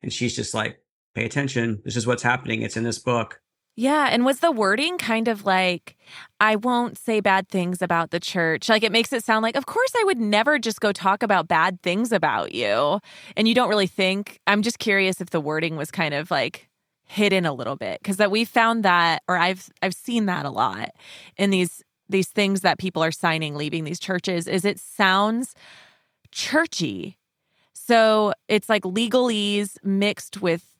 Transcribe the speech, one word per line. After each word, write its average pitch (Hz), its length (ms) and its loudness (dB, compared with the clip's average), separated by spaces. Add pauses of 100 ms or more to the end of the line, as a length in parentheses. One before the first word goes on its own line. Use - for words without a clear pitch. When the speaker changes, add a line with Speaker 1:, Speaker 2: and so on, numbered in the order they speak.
Speaker 1:
And - 100 -8
she's 120 220 -2
just - 200 -6
like, 110 260 -4 (340)
"Pay 113 100 -2
attention. 117 600 -2
This 113 120 -6
is 113 100 -2
what's 120 160 0
happening. 120 400 -2
It's 110 140 -6
in 113 80 -2
this 117 140 -4
book." 117 420 -4 (360)
Speaker 2:
Yeah. 277 360 2
And 240 120 2
was 269 140 2
the 339 140 2
wording 240 460 0
kind 226 280 0
of 208 180 -4
like, 185 520 0 (420)
"I 214 160 4
won't 240 420 0
say 214 220 -2
bad 196 300 2
things 180 340 -2
about 170 300 0
the 170 80 -2
church"? 165 480 -2
Like, 220 160 4
it 214 80 0
makes 226 200 2
it 233 120 -2
sound 220 180 0
like, 226 140 -2
"Of 269 100 -4
course 508 240 0 (100)
I 427 40 4
would 381 160 2
never 226 400 2
just 220 200 -6
go 208 120 2
talk 196 320 0
about 185 240 2
bad 180 340 2
things 214 300 0
about 143 420 0
you." 120 460 0 (360)
And 220 120 2
you 226 60 4
don't 247 140 4
really 196 200 2
think, 190 580 -2
I'm 208 160 4
just 233 160 -2
curious 196 420 0
if 175 100 -10
the 165 100 0
wording 156 360 -2
was 151 140 -6
kind 156 240 -2
of, 151 160 -4
like, 135 380 -4 (380)
hidden 190 380 2
a 156 80 0
little 127 220 -6
bit, 95 280 -8
'cause 196 160 -4
that 208 120 4
we 220 140 2
found 226 400 2
that, 170 420 4
or 180 100 0
I've, 185 320 -2 (140)
I've 190 120 -2
seen 233 320 -2
that 170 200 -4
a 139 40 -4
lot 110 400 -2 (460)
in 202 140 0
these, 180 320 0 (260)
these 190 200 0
things 196 320 0
that 180 180 2
people 180 240 -4
are 160 100 0
signing, 160 440 -2
leaving 151 260 -4
these 160 160 -6
churches, 180 480 -4
is 180 180 -2
it 202 140 -2
sounds 208 760 0 (760)
churchy. 180 880 -4 (540)
So 220 600 4 (160)
it's 208 200 2
like 208 140 2
legalese 208 1000 0
mixed 196 580 -2
with 170 220 0 (140)